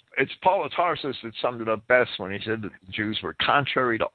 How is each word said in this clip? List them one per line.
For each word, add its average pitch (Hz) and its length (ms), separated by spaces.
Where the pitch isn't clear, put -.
it's 135 140
Paul 185 240
of 135 60
Tarsus 151 520
that 113 180
summed 123 180
it 110 80
up 110 220
best 123 260
when 95 160
he 101 140
said 110 160
that 98 100
the 92 220
Jews 107 280
were 85 200
contrary 127 560
to - 180